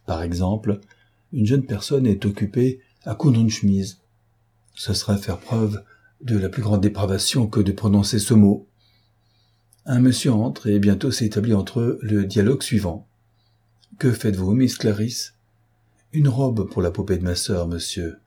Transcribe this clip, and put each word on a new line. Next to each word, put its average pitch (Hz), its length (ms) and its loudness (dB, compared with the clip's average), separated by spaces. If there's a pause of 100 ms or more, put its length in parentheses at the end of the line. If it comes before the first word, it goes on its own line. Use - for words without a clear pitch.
Par 82 160 -4
exemple, 92 580 -2 (520)
une 113 140 0
jeune 131 180 2
personne 127 420 -2
est 101 200 0
occupée 123 540 -2 (240)
à 113 100 -8
coudre 123 260 2
une 113 80 4
chemise. 98 500 -2 (760)
Ce - 180 -6
serait 101 240 0
faire 95 220 -6
preuve 110 440 -2 (380)
de 117 160 -2
la 95 140 -2
plus 120 120 -6
grande 104 200 2
dépravation 101 640 0
que 110 140 0
de 98 120 2
prononcer 101 460 2
ce 107 160 0
mot. 101 320 6 (1200)
Un 127 140 2
monsieur 127 320 4
entre 113 360 -2
et 104 100 4
bientôt 101 320 2
s'établit 107 440 0
entre 98 260 -2
eux 117 220 -2
le 104 240 0
dialogue 107 360 2
suivant. « 92 440 -4 (920)
Que 127 140 2
faites-vous, 95 400 -2
Miss 127 240 2
Clarisse ? » « 110 580 -4 (800)
Une 147 160 2
robe 120 400 -2
pour 95 140 -2
la 87 80 0
poupée 95 260 -2
de 87 80 -4
ma 87 100 -2
sœur, 87 320 -4
monsieur. » « 85 600 -8